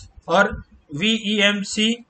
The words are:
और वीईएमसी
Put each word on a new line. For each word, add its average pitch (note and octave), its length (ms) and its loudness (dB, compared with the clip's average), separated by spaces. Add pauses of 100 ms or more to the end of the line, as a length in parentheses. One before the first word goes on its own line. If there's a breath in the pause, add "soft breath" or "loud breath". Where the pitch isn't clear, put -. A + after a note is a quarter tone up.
(300 loud breath)
और G3 260 2 (400)
वीईएमसी G#3+ 1000 0 (140)